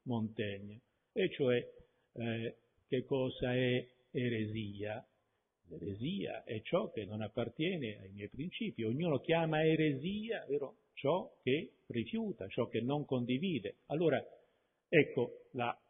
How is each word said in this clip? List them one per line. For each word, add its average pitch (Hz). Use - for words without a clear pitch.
Montaigne, 107
e 185
cioè, 123
eh, 113
che 127
cosa 131
è 127
eresia. 107
L'eresia 104
è 110
ciò 202
che 107
non 104
appartiene 113
ai 98
miei 101
principi. 156
Ognuno 139
chiama 160
eresia, 160
vero, 139
ciò 160
che 135
rifiuta, 120
ciò 113
che 110
non 139
condivide. 127
Allora, 147
ecco -
la 120